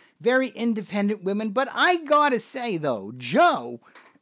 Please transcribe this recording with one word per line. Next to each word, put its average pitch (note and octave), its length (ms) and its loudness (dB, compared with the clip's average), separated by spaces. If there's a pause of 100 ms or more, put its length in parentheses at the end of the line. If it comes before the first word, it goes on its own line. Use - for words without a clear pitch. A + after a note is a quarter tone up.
(200)
very B3+ 300 2
independent G#3 720 -2
women, G#3 260 -2
but B3+ 240 -2
I E4+ 240 2
gotta D4 420 2
say, A#3+ 380 -6
though, A#2 400 -4
Jo, B2 640 2 (420)